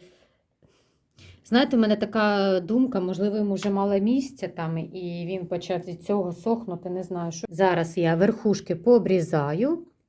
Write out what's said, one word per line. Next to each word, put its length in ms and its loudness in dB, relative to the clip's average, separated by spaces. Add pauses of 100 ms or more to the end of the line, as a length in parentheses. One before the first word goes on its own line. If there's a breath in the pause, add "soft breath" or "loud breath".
(1500 soft breath)
знаєте, 300 2
в 40 6
мене 160 4
така 640 2
думка, 400 0
можливо, 360 -2
йому 180 0
вже 160 -2
мало 280 2
місця 500 -2
там, 300 -6
і 480 -8
він 200 -6
почав 340 -4
від 240 -12
цього 280 -2
сохнути, 580 -6
не 120 -6
знаю, 300 -6
що. 180 -10
Зараз 480 2
я 160 4
верхушки 640 0
пообрізаю 1080 2 (220)